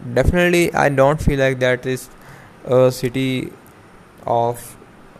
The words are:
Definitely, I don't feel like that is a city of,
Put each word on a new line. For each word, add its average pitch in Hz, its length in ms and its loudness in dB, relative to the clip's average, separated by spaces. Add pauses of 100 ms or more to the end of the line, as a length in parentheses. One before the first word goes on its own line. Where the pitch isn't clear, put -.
(140)
Definitely, 175 600 2
I 143 160 2
don't 139 300 2
feel 139 200 0
like 135 200 0
that 127 280 -2
is 131 220 -6 (540)
a 127 280 4
city 131 600 -4 (760)
of, 120 500 -4 (420)